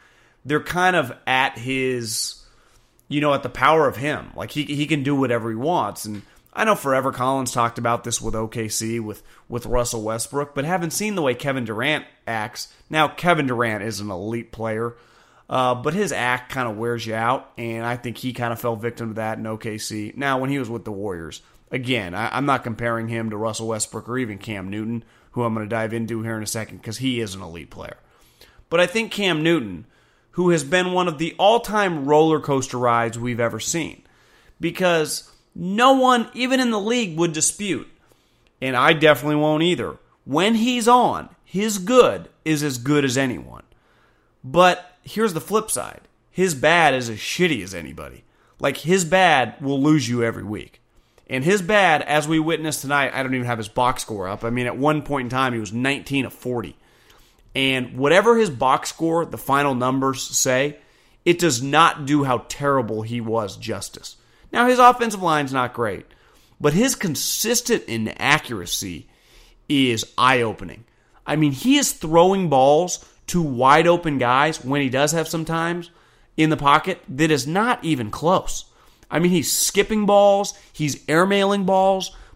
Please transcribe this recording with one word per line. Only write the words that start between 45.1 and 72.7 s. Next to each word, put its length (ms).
the 80
flip 300
side. 300
His 240
bad 400
is 160
as 80
shitty 460
as 100
anybody. 500
Like, 180
his 280
bad 540
will 220
lose 260
you 160
every 200
week. 380
And 160
his 200
bad, 400
as 240
we 100
witnessed 440
tonight, 320
I 100
don't 100
even 140
have 100
his 100
box 360
score 240
up. 160
I 80
mean, 160
at 100
one 240
point 240
in 40
time, 240
he 60
was 140
nineteen 520
of 80
forty. 440
And 420
whatever 400
his 140
box 380
score, 360
the 120
final 360
numbers 480
say, 560
it 140
does 240
not 420
do 180
how 240
terrible 540
he 180
was 380
justice. 600
Now, 140
his 120
offensive 420
line's 300
not 220
great, 320
but 120
his 220
consistent 920
inaccuracy 1200
is 380
eye-opening. 680
I 100
mean, 160
he 260
is 140
throwing 560
balls 560